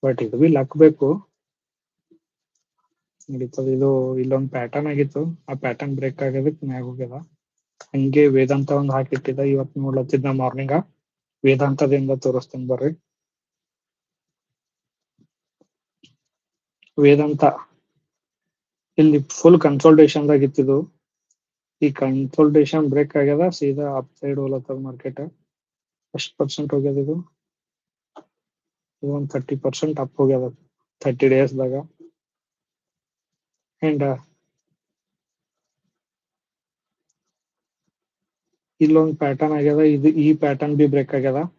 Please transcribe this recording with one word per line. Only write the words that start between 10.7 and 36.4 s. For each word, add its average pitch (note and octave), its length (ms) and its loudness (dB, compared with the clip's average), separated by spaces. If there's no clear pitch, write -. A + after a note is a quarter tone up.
ವೇದಾಂತದಿಂದ C3+ 760 2
ತೋರಿಸ್ತೀನಿ B2+ 460 -6
ಬರ್ರಿ. B2+ 260 -4
ವೇದಾಂತ D3 460 4
ಇಲ್ಲಿ D#3 200 6
ಫುಲ್ E3+ 300 6
ಕನ್ಸಲ್ಟೇಷನ್‌ದಾಗ D3 800 6
ಇತ್ತಿದು. C3+ 340 0
ಈ D3 100 2
ಕನ್ಸಾಲಿಡೇಷನ್ C#3+ 1000 0
ಬ್ರೇಕ್ D3 260 -2
ಆಗ್ಯದ, C#3+ 340 0
ಸೀದಾ C#3+ 360 -4
ಅಪ್ C3 200 -10
ಸೈಡ್ C#3 220 -6
ಹೋಲತ್ತದ C3+ 400 -8
ಮಾರ್ಕೆಟ್. C3+ 420 -12
ಎಷ್ಟ್ - 220 -10
ಪರ್ಸೆಂಟ್ C#3 360 -6
ಹೋಗ್ಯದ C#3 260 -2
ಇದು? C#3+ 180 -4
ಇದು C#3+ 100 -6
ಒಂದ್ C#3+ 180 -6
ಥರ್ಟಿ C3+ 260 -6
ಪರ್ಸೆಂಟ್ C#3+ 440 -6
ಅಪ್ C3 160 -10
ಹೋಗ್ಯದ C3 320 0
ಥರ್ಟಿ C3+ 260 0
ಡೇಸ್‌ದಾಗ. C3 460 0
And D3+ 200 0